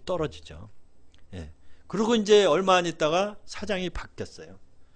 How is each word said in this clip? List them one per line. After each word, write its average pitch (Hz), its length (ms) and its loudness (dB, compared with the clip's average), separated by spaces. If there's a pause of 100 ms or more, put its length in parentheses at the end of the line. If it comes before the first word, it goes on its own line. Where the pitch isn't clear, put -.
떨어지죠. 151 640 -8 (640)
예. 78 160 -12 (360)
그리고 220 280 0
이제 208 300 6
얼마 185 320 6
안 175 100 2
있다가 170 580 0
사장이 185 460 -6
바뀌었어요. - 680 -12 (380)